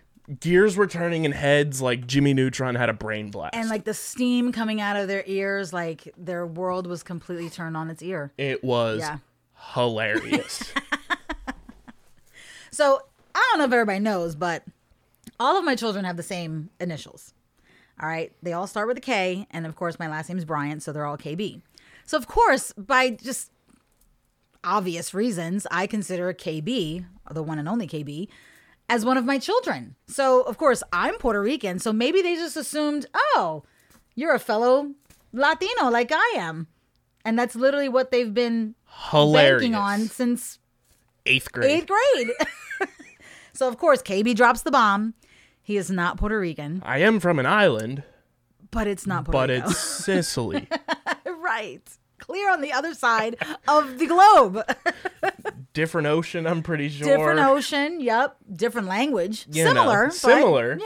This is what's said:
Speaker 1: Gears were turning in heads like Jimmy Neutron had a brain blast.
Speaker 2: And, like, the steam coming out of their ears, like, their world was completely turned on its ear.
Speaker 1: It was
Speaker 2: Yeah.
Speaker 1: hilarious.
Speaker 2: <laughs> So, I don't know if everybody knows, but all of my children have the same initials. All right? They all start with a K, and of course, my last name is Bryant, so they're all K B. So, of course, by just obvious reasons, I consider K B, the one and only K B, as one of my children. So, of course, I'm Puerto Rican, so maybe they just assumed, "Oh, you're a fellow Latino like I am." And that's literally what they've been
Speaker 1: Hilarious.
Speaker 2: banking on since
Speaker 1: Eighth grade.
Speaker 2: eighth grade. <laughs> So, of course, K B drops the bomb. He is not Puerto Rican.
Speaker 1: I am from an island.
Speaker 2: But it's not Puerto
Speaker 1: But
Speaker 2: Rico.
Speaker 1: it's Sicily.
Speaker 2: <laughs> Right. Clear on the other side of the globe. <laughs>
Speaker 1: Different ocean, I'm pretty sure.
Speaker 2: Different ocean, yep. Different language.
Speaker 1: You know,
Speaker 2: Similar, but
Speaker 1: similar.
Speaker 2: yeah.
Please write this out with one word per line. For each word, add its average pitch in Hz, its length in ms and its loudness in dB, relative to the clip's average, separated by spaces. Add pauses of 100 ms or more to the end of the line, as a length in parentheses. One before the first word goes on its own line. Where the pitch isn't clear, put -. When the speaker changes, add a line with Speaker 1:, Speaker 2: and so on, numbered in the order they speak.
(400)
Speaker 1:
Gears 180 380 6
were 202 100 4
turning 170 380 -2
in 143 80 0
heads 143 480 2
like 123 260 -2
Jimmy 139 260 4
Neutron 131 420 0
had 120 120 2
a 110 60 2
brain 107 380 -6
blast. 85 220 -10
Speaker 2:
And, 226 140 -4
like, 220 160 -4
the 214 100 -4
steam 247 600 0
coming 220 260 -4
out 208 160 -2
of 202 140 -2
their 196 180 -2
ears, 196 460 -4
like, 165 420 -8
their 175 320 -8
world 180 400 -4
was 175 160 -8
completely 170 460 -10
turned 165 260 -10
on 160 140 -8
its 160 120 -14
ear. 160 360 -8
Speaker 1:
It 135 260 -4
was 117 360 0
Speaker 2:
Yeah. 151 180 -6 (560)
Speaker 1:
hilarious. - 1040 -2
Speaker 2:
<laughs> - 40 -4 (1900)
So, 277 300 4 (340)
I 466 160 2
don't 359 80 2
know 294 60 2
if 247 80 0
everybody 208 260 2
knows, 180 360 -2
but 165 280 -4 (760)
all 285 180 2
of 349 80 -2
my 269 100 0
children 202 300 -4
have 180 120 -6
the 170 60 -8
same 160 460 -8 (100)
initials. - 540 -10 (680)
All 156 60 -4
right? 160 240 -6 (100)
They 170 120 -6
all 180 140 -4
start 214 200 -4
with 240 100 -2
a 240 40 -12
K, 190 500 -2
and 165 140 -8
of 160 100 -10
course, 165 240 -6
my 165 80 -8
last 156 220 -8
name 180 80 -6
is 165 80 -4
Bryant, 147 360 -4
so 151 120 -8
they're 147 120 -6
all 147 120 -6
K 151 180 -10
B. 180 260 -8 (440)
So, 311 120 -2
of 247 100 -8
course, - 500 2
by 254 340 2
just - 400 -10 (1120)
obvious 180 500 -4
reasons, 190 560 -4
I 180 180 -2
consider 180 460 -4
K 160 280 -8
B, 175 440 -4 (240)
the 156 140 -8
one 156 160 -6
and 151 80 -6
only 226 200 -4
K 151 160 -8
B, 151 260 -10 (600)
as 226 140 2
one 262 120 2
of 240 80 0
my 277 140 0
children. 339 560 -4 (120)
So, 262 360 4
of 233 140 -6
course, 262 260 2 (100)
I'm 233 240 0
Puerto 208 240 0
Rican, 202 380 -2
so 220 140 -2
maybe 285 280 2
they 349 140 0
just 320 220 -6
assumed, 294 480 -4 (100)
"Oh, 262 480 0 (520)
you're 285 200 2
a 220 40 2
fellow 254 520 2 (420)
Latino 320 560 0
like 240 240 2
I 427 240 2
am." 165 300 -6 (580)
And 226 140 0
that's 240 160 -2
literally 277 340 2
what 254 220 0
they've 240 220 0
been 233 420 -2 (360)
Speaker 1:
Hilarious. 147 500 8
Speaker 2:
banking 233 140 2
on 202 320 0
since - 520 -4 (680)
Speaker 1:
Eighth 131 260 0
grade. 262 200 2
Speaker 2:
eighth 320 160 0
grade. 392 480 2
<laughs> - 540 -6 (640)
So, 262 140 -2
of 240 100 -4
course, 285 240 4
K 202 220 0
B 240 100 2
drops 240 300 4
the 320 80 -2
bomb. 220 420 4 (480)
He 208 160 -4
is 175 140 -4
not 175 260 -2
Puerto 208 220 -2
Rican. 165 460 -6
Speaker 1:
I 131 140 -2
am 214 200 6
from 165 180 2
an 127 80 0
island. 139 560 2 (720)
Speaker 2:
But 220 160 -2
it's 202 180 -6
not 175 200 -4
Puerto 135 120 0
Speaker 1:
But 131 120 2
Speaker 2:
Rico. 127 200 0
Speaker 1:
it's 170 100 0
Sicily. - 960 -2
Speaker 2:
<laughs> 311 40 -2 (640)
Right. 220 380 -6 (380)
Clear 392 300 -4
on 349 120 2
the 294 100 -4
other 302 220 -2
side 226 420 0 (320)
of 285 320 4
the 320 80 2
globe. 311 560 8 (580)
<laughs> - 520 -6
Speaker 1:
Different 160 340 0
ocean, 160 400 0
I'm 165 160 0
pretty 151 240 -2
sure. 147 180 -6
Speaker 2:
Different 156 360 4
ocean, 285 580 2
yep. 240 380 0 (140)
Different 202 360 -4
language. 214 640 -2
Speaker 1:
You 160 140 2
know, - 80 6
Speaker 2:
Similar, 220 320 4
but 320 80 -2
Speaker 1:
similar. 165 640 4
Speaker 2:
yeah. 427 60 -8